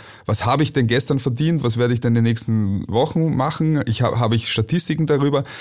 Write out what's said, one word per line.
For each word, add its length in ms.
was 180
habe 180
ich 100
denn 140
gestern 320
verdient, 460
was 120
werde 160
ich 80
denn 100
in 60
den 80
nächsten 640
Wochen 460
machen, 520
ich 160
hab, 140
habe 200
ich 160
Statistiken 540
darüber, 360